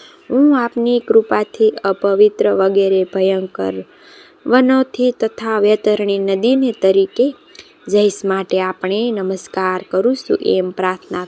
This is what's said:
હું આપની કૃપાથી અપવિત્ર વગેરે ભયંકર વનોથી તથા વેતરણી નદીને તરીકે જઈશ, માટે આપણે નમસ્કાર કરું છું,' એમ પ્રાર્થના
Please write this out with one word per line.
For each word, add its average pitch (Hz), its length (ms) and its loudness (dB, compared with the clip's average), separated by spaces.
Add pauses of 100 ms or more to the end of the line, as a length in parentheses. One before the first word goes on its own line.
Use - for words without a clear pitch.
(300)
હું 269 340 4
આપની 240 340 0
કૃપાથી 220 720 2
અપવિત્ર 202 840 0
વગેરે 190 520 2
ભયંકર 190 800 -4 (640)
વનોથી 254 640 2
તથા 220 480 -4
વેતરણી 208 600 0
નદીને 220 640 0
તરીકે 196 520 2 (540)
જઈશ, 208 360 0
માટે 190 360 -2
આપણે 190 500 -4
નમસ્કાર 190 800 -6
કરું 233 260 0
છું,' 208 260 -4
એમ 185 280 0
પ્રાર્થના 185 580 -6